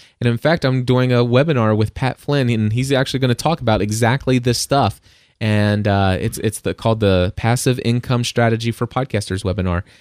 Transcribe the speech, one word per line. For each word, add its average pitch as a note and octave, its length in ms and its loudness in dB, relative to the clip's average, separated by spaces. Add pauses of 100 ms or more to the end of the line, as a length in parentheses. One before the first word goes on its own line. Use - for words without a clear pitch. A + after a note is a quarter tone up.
(200)
And A#2+ 100 2
in A#2 80 0
fact, D#3 280 0
I'm C3 180 0
doing B2+ 300 2
a A#2+ 100 4
webinar A#2+ 540 2
with G#2+ 160 0
Pat C3 240 -4
Flynn, C#3 320 -2
and G#2+ 240 0
he's C3 180 -2
actually C3 300 0
gonna B2+ 120 2
talk D#3 280 -2
about A2 200 2
exactly A#2 560 0
this A#2+ 220 0
stuff. C#3 400 0 (400)
And, G#2 480 0
uh, G2 320 2
it's, A2+ 200 -6
it's G#2+ 200 -4
the, F2+ 140 -6
called A2+ 260 -2
the F#2 380 2
Passive A#2+ 480 0
Income A#2+ 400 -2
Strategy A#2 460 0
for A#2+ 140 -4
Podcasters G#2 600 -4
webinar. F2+ 380 -2 (180)